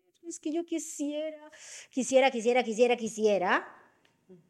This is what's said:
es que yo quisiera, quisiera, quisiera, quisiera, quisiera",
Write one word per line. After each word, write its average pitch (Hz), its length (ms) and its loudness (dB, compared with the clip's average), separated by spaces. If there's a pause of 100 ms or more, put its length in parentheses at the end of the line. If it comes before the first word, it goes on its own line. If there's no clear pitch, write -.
(280)
es 330 120 -12
que 311 120 -6
yo 339 140 -2
quisiera, 302 840 -8 (380)
quisiera, 262 420 4
quisiera, 240 320 0
quisiera, 233 320 2
quisiera", 214 800 0 (760)